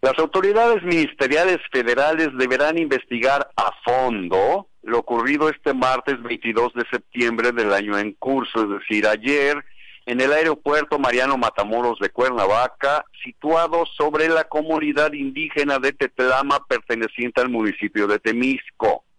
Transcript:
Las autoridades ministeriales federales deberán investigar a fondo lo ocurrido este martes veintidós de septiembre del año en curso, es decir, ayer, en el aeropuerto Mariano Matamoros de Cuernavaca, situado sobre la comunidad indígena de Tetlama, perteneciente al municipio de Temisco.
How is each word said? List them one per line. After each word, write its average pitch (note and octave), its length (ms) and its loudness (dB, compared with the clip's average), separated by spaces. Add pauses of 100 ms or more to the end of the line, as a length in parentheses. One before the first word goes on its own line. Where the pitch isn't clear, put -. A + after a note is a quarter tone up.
Las C3 160 2
autoridades G3+ 640 2
ministeriales E3 760 0 (120)
federales C#3 640 2
deberán C3 440 0
investigar C3+ 760 0
a G#2 160 0 (120)
fondo A#2+ 880 0 (140)
lo A#2 160 0
ocurrido C3 500 0
este D3 240 -4
martes B2+ 480 -2
veintidós A#2 540 -2
de A#2+ 160 -4
septiembre A#2+ 600 -2
del A2 220 0
año G2+ 240 -2
en G#2 160 -4
curso, A#2+ 520 -2
es G2+ 40 -4
decir, G#2 380 -2
ayer, C#3+ 580 0 (400)
en B2 160 -2
el C3+ 100 2
aeropuerto D3+ 680 0
Mariano B2+ 400 0
Matamoros A2+ 580 0
de G2 140 -4
Cuernavaca, B2 920 0 (200)
situado E3 640 0
sobre D3+ 420 0
la D#3+ 140 2
comunidad D3+ 680 0
indígena C#3+ 680 -2
de C#3 140 0
Tetlama, C3+ 760 0
perteneciente A#2+ 720 -2
al B2+ 80 0
municipio G#2+ 560 -2
de G#2 140 2
Temisco. A#2+ 840 -2 (140)